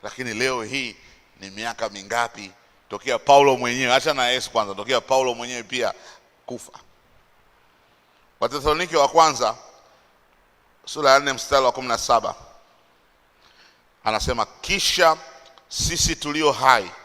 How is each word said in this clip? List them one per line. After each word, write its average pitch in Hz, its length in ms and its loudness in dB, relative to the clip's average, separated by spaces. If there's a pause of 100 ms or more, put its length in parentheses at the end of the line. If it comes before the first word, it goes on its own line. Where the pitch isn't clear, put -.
Lakini 117 300 -10
leo 123 300 -2
hii 120 320 -8 (440)
ni 98 100 -16
miaka 110 400 -8
mingapi 101 600 -8 (380)
tokea 117 300 -4
Paulo 139 380 6
mwenyewe, 123 380 0
acha 143 180 0
na 127 140 0
Yesu 110 240 -2
kwanza, 101 240 -2
tokea 113 260 -2
Paulo 131 320 -2
mwenyewe 120 300 -10
pia 110 300 -4 (520)
kufa. - 260 -14 (1700)
Wathesalonike 151 580 -2
wa 139 100 4
kwanza, 156 480 2 (1300)
sura 143 260 2
ya 135 80 8
nne, 143 140 -2
mstari 135 320 0
wa 123 60 4
kumi 127 160 -8
na 117 100 -2
saba. 113 380 0 (1700)
Anasema, 110 420 -2
"Kisha 175 720 0 (520)
sisi 160 460 -2
tulio 151 360 0
hai 123 400 4 (140)